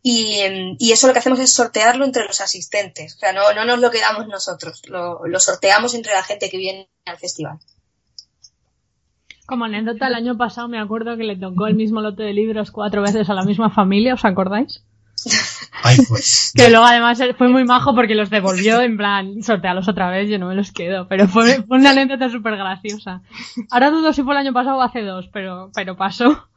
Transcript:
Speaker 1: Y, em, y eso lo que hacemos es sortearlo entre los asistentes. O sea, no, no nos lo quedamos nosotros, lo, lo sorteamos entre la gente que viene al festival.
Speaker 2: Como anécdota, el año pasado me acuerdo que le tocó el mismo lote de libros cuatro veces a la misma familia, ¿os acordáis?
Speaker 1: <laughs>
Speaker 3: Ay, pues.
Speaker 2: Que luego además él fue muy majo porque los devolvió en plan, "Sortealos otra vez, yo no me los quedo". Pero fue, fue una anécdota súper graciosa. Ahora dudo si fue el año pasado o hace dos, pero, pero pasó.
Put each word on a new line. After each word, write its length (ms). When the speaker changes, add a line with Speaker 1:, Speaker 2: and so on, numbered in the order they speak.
Speaker 1:
Y, 380
em, 400
y 140
eso 140
lo 60
que 60
hacemos 200
es 140
sortearlo 520
entre 200
los 140
asistentes. 760
O 40
sea, 140
no, 200
no 120
nos 140
lo 120
quedamos 360
nosotros, 600
lo, 400
lo 140
sorteamos 520
entre 200
la 100
gente 260
que 80
viene 320
al 120
festival. 420
Speaker 2:
Como 200
anécdota, 420
el 80
año 220
pasado 300
me 120
acuerdo 380
que 60
le 120
tocó 320
el 80
mismo 260
lote 220
de 100
libros 380
cuatro 300
veces 280
a 40
la 100
misma 280
familia, 420
¿os 100
acordáis? 600
Speaker 1:
<laughs> 580
Speaker 3:
Ay, 140
pues. 480
Speaker 2:
Que 140
luego 160
además 340
él 160
fue 140
muy 160
majo 300
porque 200
los 140
devolvió 520
en 140
plan, 480
"Sortealos 440
otra 220
vez, 200
yo 80
no 100
me 80
los 160
quedo". 360
Pero 200
fue, 360
fue 140
una 140
anécdota 380
súper 280
graciosa. 640
Ahora 180
dudo 240
si 100
fue 100
el 60
año 140
pasado 240
o 40
hace 200
dos, 320
pero, 400
pero 240
pasó. 600